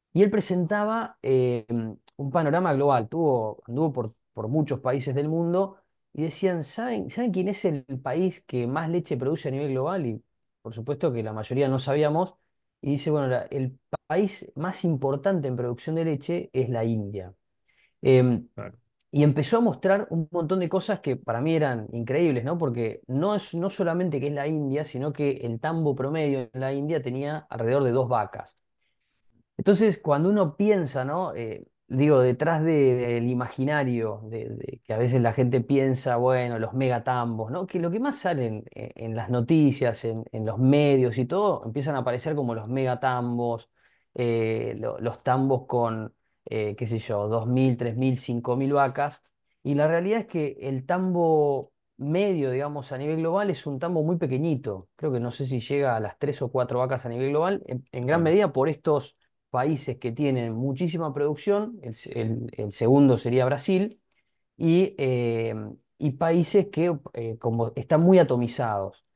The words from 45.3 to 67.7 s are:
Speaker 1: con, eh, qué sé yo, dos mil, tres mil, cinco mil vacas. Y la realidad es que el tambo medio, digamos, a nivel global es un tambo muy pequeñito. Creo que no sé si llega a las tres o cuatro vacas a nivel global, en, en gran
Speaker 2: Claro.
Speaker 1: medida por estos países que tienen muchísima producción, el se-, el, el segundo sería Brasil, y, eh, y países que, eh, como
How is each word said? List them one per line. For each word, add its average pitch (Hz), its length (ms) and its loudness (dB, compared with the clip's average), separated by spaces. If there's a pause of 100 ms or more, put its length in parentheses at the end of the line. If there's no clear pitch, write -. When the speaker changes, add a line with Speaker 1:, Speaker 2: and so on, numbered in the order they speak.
Speaker 1:
con, 113 480 -2 (300)
eh, 107 320 -4
qué 120 100 -6
sé 113 120 -2
yo, 104 300 -4
dos 113 180 -2
mil, 127 300 2
tres 117 200 -4
mil, 127 220 0
cinco 120 380 -4
mil 135 180 0
vacas. 139 480 0 (400)
Y 143 120 -2
la 151 140 2
realidad 180 320 0
es 214 60 -8
que 151 340 -4
el 131 260 -6
tambo 165 840 2 (240)
medio, 160 540 0
digamos, 143 420 -6
a 131 60 -8
nivel 156 200 -2
global 185 320 0
es 147 160 -6
un 139 120 -4
tambo 170 260 0
muy 175 120 2
pequeñito. 131 800 -2
Creo 156 160 -4
que 123 80 -2
no 120 120 -4
sé 139 140 -6
si 127 140 -2
llega 139 360 0
a 113 40 -2
las 104 180 -8
tres 143 240 -4
o 120 80 -4
cuatro 123 300 0
vacas 131 260 -2
a - 20 -6
nivel 123 220 -2
global, 170 360 0
en, 127 260 -8
en 123 140 -4
gran 165 160 4
Speaker 2:
Claro. - 20 2
Speaker 1:
medida 170 280 4
por 135 160 2
estos 151 480 -2 (340)
países 131 480 -2
que 117 140 -4
tienen 123 420 0
muchísima 143 600 -2
producción, 202 680 -2
el 113 120 -12
se-, - 260 -10
el, 113 360 -4
el 104 160 -6
segundo 131 440 6
sería 123 300 2
Brasil, 185 540 0 (560)
y, 170 420 4
eh, 117 560 0 (440)
y 151 140 0
países 170 560 4
que, 165 300 0 (160)
eh, 113 240 -6
como 117 380 0